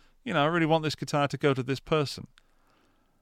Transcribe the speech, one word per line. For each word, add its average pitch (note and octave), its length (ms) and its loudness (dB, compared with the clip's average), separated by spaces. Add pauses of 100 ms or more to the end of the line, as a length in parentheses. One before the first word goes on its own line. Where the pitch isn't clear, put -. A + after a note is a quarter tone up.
(240)
you A#3 100 -4
know, D3+ 100 4
"I D3 40 4
really E3 180 2
want D#3 180 2
this D3+ 120 -2
guitar C#3+ 340 -2
to - 80 -8
go C#3 160 2
to C3 100 -4
this C3 160 -4
person." - 480 -4 (960)